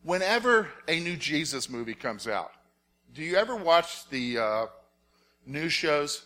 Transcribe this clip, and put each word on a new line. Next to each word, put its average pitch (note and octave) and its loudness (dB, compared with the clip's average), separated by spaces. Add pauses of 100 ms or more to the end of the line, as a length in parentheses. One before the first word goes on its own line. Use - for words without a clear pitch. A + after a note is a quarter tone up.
Whenever G#3 2 (200)
a E3 2
new E3+ -4
Jesus D3 -2
movie A#2 -6
comes A2 -8
out, G2 -4 (600)
do D#3 -12
you E3+ 0
ever A3 2
watch E3+ 2
the, B2 -2
uh, A2 2 (800)
news D3+ -4
shows? D3 0